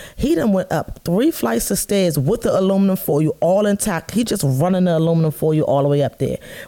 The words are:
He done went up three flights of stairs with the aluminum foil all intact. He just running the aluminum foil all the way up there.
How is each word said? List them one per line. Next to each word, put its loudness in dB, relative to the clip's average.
He 0
done 0
went -2
up -4
three 2
flights -2
of -2
stairs 0
with 0
the 2
aluminum 2
foil -2
all 2
intact. -2
He 0
just -4
running 0
the 2
aluminum 2
foil 0
all 2
the 2
way 2
up -4
there. -2